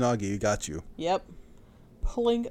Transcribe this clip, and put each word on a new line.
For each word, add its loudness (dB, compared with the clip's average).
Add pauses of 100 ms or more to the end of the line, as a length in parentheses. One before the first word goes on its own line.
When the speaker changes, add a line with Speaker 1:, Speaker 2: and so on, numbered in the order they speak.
Speaker 1:
Dachinagi 2
got 0
you." -8 (140)
Speaker 2:
Yep. 0 (800)
Pulling 2